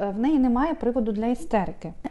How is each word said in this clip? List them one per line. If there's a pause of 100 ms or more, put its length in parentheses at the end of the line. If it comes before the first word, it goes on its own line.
е,
в
неї
немає
приводу
для
істерики. (180)